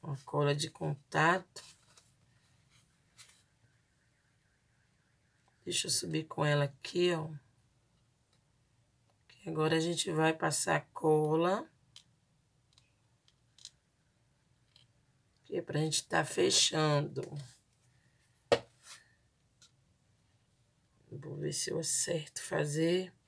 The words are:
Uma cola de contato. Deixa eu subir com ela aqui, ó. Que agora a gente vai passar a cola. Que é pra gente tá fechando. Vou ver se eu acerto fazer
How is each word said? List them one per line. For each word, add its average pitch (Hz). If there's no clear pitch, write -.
Uma 143
cola 147
de 147
contato. 156
Deixa -
eu -
subir 156
com -
ela 147
aqui, 175
ó. 156
Que -
agora 160
a 160
gente 165
vai 160
passar 160
a 147
cola. 160
Que -
é -
pra 151
gente 156
tá 160
fechando. 151
Vou 147
ver 147
se -
eu -
acerto -
fazer 165